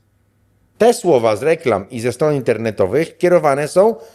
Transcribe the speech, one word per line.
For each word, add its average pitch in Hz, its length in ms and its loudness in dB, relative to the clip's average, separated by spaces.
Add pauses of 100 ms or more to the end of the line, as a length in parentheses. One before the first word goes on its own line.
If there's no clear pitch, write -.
(760)
te 226 160 4
słowa 123 420 2
z 101 80 -8
reklam 123 460 -2
i 123 100 -12
ze 117 120 -4
stron 151 240 -2
internetowych 113 840 -2
kierowane 151 500 0
są 214 280 2 (200)